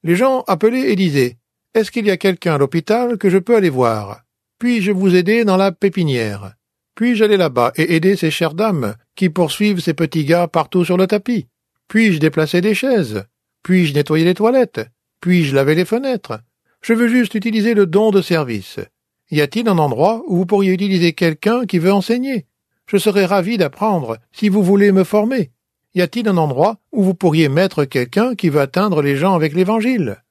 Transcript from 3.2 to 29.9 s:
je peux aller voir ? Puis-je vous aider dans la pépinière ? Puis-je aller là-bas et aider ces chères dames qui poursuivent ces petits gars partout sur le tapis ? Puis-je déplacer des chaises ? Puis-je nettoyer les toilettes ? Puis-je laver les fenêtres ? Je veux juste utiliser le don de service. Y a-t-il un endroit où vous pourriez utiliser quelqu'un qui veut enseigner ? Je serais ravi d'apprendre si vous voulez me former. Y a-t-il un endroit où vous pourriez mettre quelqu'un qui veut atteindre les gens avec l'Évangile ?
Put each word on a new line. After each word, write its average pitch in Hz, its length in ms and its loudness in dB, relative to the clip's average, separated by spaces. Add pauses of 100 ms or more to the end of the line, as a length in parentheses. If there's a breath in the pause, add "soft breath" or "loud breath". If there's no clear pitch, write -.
je 190 80 2
peux 226 160 0
aller 190 160 2
voir ? 113 520 -2 (360)
Puis-je 226 320 0
vous 190 240 2
aider 208 300 2
dans 190 120 2
la 196 140 2
pépinière ? 120 840 -4 (420)
Puis-je 226 260 0
aller 208 140 4
là-bas 127 400 0
et 160 180 0
aider 185 220 2
ces 156 160 -2
chères 165 220 -4
dames 165 420 -2 (180)
qui 190 140 -2
poursuivent 180 520 0
ces 160 140 -4
petits 156 300 -2
gars 170 240 2
partout 170 360 -2
sur 180 120 0
le 185 100 2
tapis ? 208 400 -4 (400)
Puis-je 214 320 0
déplacer 156 420 0
des 208 140 0
chaises ? 139 500 -2 (380)
Puis-je 175 320 2
nettoyer 156 300 0
les 180 100 2
toilettes ? 233 460 2 (400)
Puis-je 170 340 2
laver 139 220 4
les 175 80 0
fenêtres ? 226 560 -4 (420)
Je 233 120 0
veux 233 140 2
juste 233 280 0
utiliser 220 380 0
le 202 120 4
don 208 240 2
de 190 120 2
service. 123 580 -4 (500)
Y 151 100 0
a-t-il 220 280 -2
un 180 100 2
endroit 156 480 0
où 190 100 -2
vous 180 100 0
pourriez 196 260 0
utiliser 185 420 0
quelqu'un 208 500 -2
qui 185 140 -2
veut 180 140 2
enseigner ? 233 540 -2 (400)
Je 202 120 -2
serais 196 260 2
ravi 196 320 0
d'apprendre 156 640 -2 (140)
si 208 180 -2
vous 202 120 2
voulez 202 300 4
me 190 100 4
former. 214 480 -2 (440)
Y 180 80 0
a-t-il 220 260 -2
un 190 80 0
endroit 160 420 0 (140)
où 233 100 0
vous 185 120 2
pourriez 160 340 2
mettre 156 360 0
quelqu'un 143 500 -2
qui 180 160 -2
veut 143 100 0
atteindre 170 400 0
les 143 160 0
gens 185 180 0
avec 156 200 -2
l'Évangile ? 202 760 -2